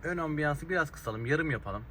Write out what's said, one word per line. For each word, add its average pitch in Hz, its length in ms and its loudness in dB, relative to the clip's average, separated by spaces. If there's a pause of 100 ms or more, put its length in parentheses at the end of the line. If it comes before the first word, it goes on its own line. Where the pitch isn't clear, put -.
Ön 175 140 0
ambiyansı 151 520 2
biraz 165 220 2
kısalım, 113 340 -4
yarım 151 260 2
yapalım. 107 400 -2